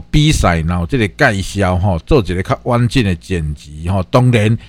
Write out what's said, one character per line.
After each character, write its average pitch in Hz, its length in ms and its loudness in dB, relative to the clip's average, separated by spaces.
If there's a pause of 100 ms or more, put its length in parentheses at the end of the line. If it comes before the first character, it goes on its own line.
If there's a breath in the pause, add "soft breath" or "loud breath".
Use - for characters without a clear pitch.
比 151 220 2
赛， 87 300 2
若 87 180 -2
有 85 60 -2
这 135 120 -2
个 113 120 0
介 110 320 0
绍， 92 360 -2
吼， 87 220 0
做 143 220 2
一 90 120 -4
个 90 80 -4
较 - 220 -4
完 120 240 0
整 127 160 0
的 98 100 0
剪 80 420 -6
辑， 78 340 -12
吼， 95 140 0
当 127 280 2
然 113 260 2 (120)